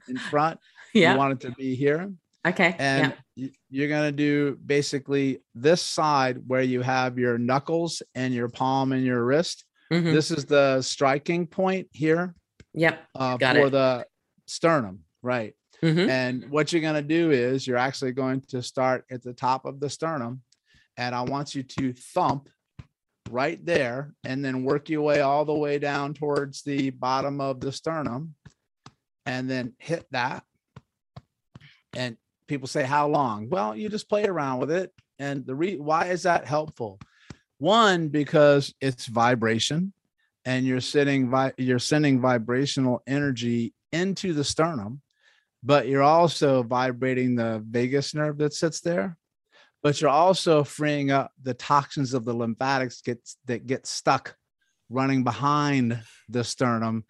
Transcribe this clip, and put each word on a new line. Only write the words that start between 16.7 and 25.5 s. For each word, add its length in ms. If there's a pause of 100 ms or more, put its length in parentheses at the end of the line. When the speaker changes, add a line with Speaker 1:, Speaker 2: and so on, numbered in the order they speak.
Speaker 1:
you're 80
gonna 200
do 300
is 360
you're 100
actually 360
going 360
to 140
start 480
at 120
the 100
top 320
of 160
the 80
sternum, 520 (560)
and 180
I 60
want 340
you 80
to 300
thump 540 (840)
right 360
there 480 (120)
and 180
then 220
work 240
your 140
way 180
all 240
the 80